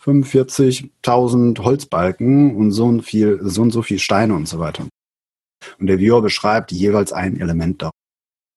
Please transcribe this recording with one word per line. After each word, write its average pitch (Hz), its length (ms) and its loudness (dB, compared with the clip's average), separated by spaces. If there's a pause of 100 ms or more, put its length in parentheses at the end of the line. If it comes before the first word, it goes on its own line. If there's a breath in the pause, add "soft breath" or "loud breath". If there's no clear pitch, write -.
fünfundvierzigtausend 127 1600 0
Holzbalken 123 920 2
und 107 160 2
so 107 140 0
und 117 180 2
viel, 104 400 0
so 101 200 -2
und 120 80 4
so 117 100 -2
viel 104 180 -4
Steine 107 360 0
und 78 120 -4
so 82 120 -10
weiter. 76 280 -8 (960 loud breath)
Und 98 60 -4
der 95 120 2
Viewer 113 220 4
beschreibt 107 500 -2
jeweils 101 440 0
ein 95 260 -6
Element 82 400 -4
daraus. 80 140 -10 (640)